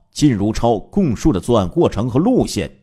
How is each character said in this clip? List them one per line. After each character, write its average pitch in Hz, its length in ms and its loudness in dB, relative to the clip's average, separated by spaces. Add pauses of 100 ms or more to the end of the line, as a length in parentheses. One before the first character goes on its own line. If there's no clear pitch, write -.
(120)
靳 147 200 2
如 104 200 0
超 117 260 0
供 143 380 -2
述 160 160 0
的 92 80 -2
作 120 160 0
案 95 120 0
过 160 200 0
程 117 220 -4
和 123 80 -2
路 196 280 2
线 85 240 -6 (120)